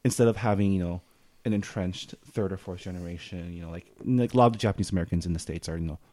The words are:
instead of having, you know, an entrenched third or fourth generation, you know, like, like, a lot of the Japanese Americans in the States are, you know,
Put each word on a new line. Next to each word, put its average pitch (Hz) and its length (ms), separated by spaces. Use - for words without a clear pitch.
instead 120 220
of 110 100
having, 101 360
you 92 100
know, 87 200
an 110 80
entrenched 98 640
third 98 260
or 95 40
fourth 90 240
generation, 87 720
you 85 100
know, 82 80
like, 85 160
like, 123 300
a - 20
lot 123 100
of 117 80
the 104 40
Japanese 101 320
Americans 85 340
in 87 80
the 82 60
States 80 300
are, 82 100
you 82 80
know, 78 120